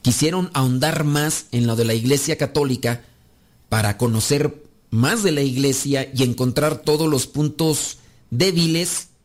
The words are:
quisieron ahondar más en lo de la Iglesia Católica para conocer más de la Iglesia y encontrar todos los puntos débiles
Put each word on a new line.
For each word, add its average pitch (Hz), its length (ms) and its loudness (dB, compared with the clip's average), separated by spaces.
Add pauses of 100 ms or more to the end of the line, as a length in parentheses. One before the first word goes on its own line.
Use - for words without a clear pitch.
quisieron 170 520 0
ahondar 139 500 2
más 147 460 0
en 120 160 2
lo 117 80 0
de 117 100 2
la 113 100 2
Iglesia 135 440 0
Católica 131 640 -2 (680)
para 104 300 0
conocer 127 640 0 (280)
más 156 340 2
de 180 80 2
la 147 100 0
Iglesia 135 720 0
y 127 80 0
encontrar 131 560 0
todos 156 320 0
los 131 160 0
puntos 151 720 -2 (320)
débiles 165 760 0 (160)